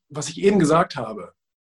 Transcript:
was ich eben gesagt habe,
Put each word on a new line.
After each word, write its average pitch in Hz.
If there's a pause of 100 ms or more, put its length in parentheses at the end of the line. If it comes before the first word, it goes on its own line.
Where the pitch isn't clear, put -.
was 147
ich 165
eben 202
gesagt 165
habe, 110 (320)